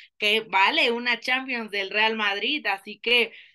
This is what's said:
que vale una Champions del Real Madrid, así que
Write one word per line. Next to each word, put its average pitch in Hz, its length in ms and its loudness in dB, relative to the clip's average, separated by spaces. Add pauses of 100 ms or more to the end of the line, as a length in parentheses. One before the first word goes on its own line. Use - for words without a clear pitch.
(180)
que 214 240 2
vale 226 500 2
una 240 280 -2
Champions 254 500 -4
del 196 200 -4
Real 214 260 2
Madrid, 208 500 -2
así 202 340 -6
que 233 320 2 (220)